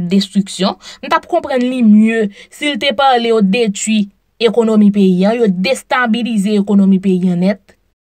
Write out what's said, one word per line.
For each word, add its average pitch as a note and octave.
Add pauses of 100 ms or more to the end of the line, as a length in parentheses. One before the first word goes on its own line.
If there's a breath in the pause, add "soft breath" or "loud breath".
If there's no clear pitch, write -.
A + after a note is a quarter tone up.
(120)
destriksyon, G3 (240 loud breath)
m C#4
t E4+
ap -
konprann C#4+
li B3+
mye. G#3+ (260 loud breath)
Si D4
l C#4+
te C#4+
pale, A#3+
yo A3+
detwi G#3+ (380)
ekonomi A3
peyi F#3+
an, A#3
yo A3+
destabilize A3+
ekonomi G3
peyi F#3
an, F3
nèt, - (360)